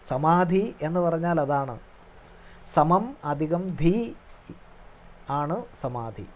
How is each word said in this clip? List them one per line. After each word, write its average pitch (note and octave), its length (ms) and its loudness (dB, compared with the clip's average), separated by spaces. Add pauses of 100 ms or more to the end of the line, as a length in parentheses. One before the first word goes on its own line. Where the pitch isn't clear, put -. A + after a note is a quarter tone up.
സമാധി F3 720 2
എന്ന് E3 180 -2
പറഞ്ഞാൽ E3+ 400 0
അതാണ്, C#3 380 -2 (960)
സമം F#3+ 500 4
അധികം D#3 520 -2
ധി G3 380 2 (1160)
ആണ് D3 320 -2 (180)
സമാധി. A#2 560 -8